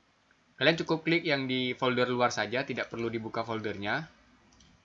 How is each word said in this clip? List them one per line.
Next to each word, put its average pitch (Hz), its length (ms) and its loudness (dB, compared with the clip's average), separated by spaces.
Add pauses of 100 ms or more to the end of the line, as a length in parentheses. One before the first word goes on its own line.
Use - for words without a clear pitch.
(560)
Kalian 160 240 4
cukup 165 240 0
klik 165 240 2
yang 135 240 0
di 127 240 0
folder 123 320 2
luar 123 240 2
saja, 113 320 0
tidak 120 240 -4
perlu 117 240 -4
dibuka 113 320 -4
foldernya. 110 640 -4 (760)